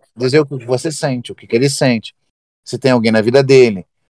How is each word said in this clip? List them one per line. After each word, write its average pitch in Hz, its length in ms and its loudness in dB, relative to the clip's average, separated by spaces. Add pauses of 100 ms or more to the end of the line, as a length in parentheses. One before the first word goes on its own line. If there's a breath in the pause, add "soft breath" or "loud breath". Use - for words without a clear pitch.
(160)
dizer 127 240 -2
o 151 60 0
que 139 200 -12
você 127 260 -4
sente, 131 400 -6
o - 40 -16
que, - 120 -20
que - 80 -2
ele 131 140 0
sente, 127 460 -2 (480)
se - 140 -10
tem 131 140 0
alguém 117 200 2
na 110 100 2
vida 123 220 2
dele, 127 420 4 (280)